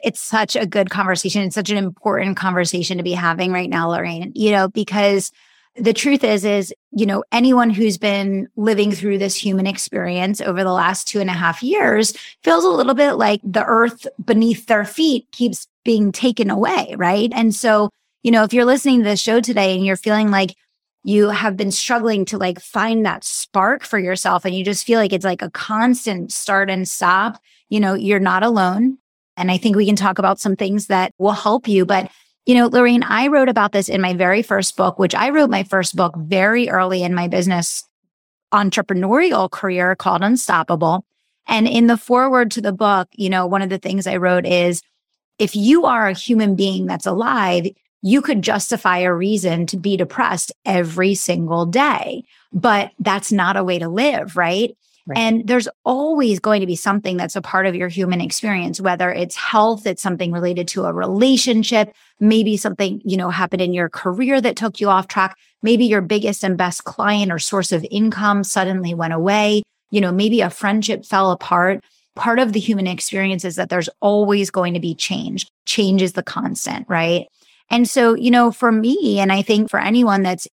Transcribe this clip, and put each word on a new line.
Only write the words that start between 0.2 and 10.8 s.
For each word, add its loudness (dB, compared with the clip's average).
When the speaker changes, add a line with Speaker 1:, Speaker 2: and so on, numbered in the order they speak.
Speaker 1:
such -2
a -2
good -2
conversation. -2
It's -6
such -4
an 0
important -2
conversation -2
to -4
be -4
having -2
right -4
now, -2
Lorraine, -6
you 2
know, 2
because 0
the 0
truth 0
is, 2
is, -2
you 0
know, -2
anyone 4
who's 0
been -2
living 0
through -2
this -4
human -2
experience -4
over -2
the 0
last 0